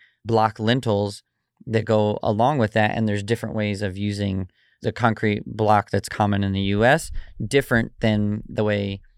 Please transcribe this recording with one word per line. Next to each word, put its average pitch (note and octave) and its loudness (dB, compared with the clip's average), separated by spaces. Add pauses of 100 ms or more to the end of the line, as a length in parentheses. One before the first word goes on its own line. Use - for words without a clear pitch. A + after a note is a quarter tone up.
(240)
block A2 0
lintels G#2+ 0 (420)
that A2 -2
go G#2+ 2
along A#2 2
with A2 0
that, G#2+ 2
and A2 0
there's G#2 -2
different G#2 -4
ways G#2 -2
of F#2+ -6
using G2 -4 (320)
the A2+ -4
concrete A2 0
block G#2+ 2
that's - -2
common G2+ 0
in G2 0
the G2 0
U G2+ 2
S, C#3+ 2 (340)
different B2 2
than G#2 0
the G#2+ -4
way G2+ -2 (160)